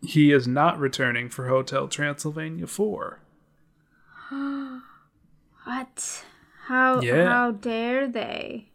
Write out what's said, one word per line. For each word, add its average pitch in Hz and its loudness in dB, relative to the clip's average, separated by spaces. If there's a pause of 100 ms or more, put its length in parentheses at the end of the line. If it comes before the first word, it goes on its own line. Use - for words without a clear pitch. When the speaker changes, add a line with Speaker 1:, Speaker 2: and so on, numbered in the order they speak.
Speaker 1:
he 147 6
is 131 6
not 156 2
returning 123 -2
for 127 -8
Hotel 131 0
Transylvania 156 -6
four. - -6 (1080)
Speaker 2:
<gasps> - - (1300)
What? - -10 (440)
How, 254 4
Speaker 1:
Yeah. 123 4
Speaker 2:
how 240 2
dare 240 -2
they? - -8